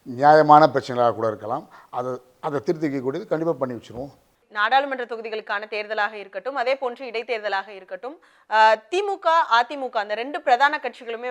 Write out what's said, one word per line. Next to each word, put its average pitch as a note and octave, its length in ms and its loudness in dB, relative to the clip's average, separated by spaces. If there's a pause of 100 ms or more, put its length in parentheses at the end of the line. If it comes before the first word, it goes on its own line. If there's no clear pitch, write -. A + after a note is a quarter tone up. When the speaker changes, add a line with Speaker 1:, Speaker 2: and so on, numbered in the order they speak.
Speaker 1:
நியாயமான D3+ 720 6
பிரச்சனைகளாக A#2+ 460 0
கூட A2+ 140 -2
இருக்கலாம். A2 360 -10 (300)
அதை, B2+ 140 -6 (260)
அதை C#3+ 260 -4
திருத்திக்கக்கூடியது D3+ 680 -4
கண்டிப்பா D#3+ 280 -2
பண்ணி B2+ 180 -4
வச்சிருவோம். B2+ 340 -16 (460)
Speaker 2:
நாடாளுமன்ற C4 500 0
தொகுதிகளுக்கான A3 640 -8
தேர்தலாக G#3+ 480 -4
இருக்கட்டும், G3 400 -10
அதே B3+ 180 0
போன்று B3 300 -8
இடைத்தேர்தலாக G#3+ 580 -6
இருக்கட்டும், G3 480 -14 (340)
ஆ, G#3+ 80 2 (340)
தி F4+ 100 0
மு G4+ 120 -2 (120)
க, D#4+ 100 4 (220)
அ - 20 6 (100)
தி D4+ 120 -10
மு B3+ 80 -6
க A3+ 100 -4
அந்த G#3 220 -6
ரெண்டு D4 160 -8 (100)
பிரதான C#4+ 360 2
கட்சிகளுமே A#3 480 -10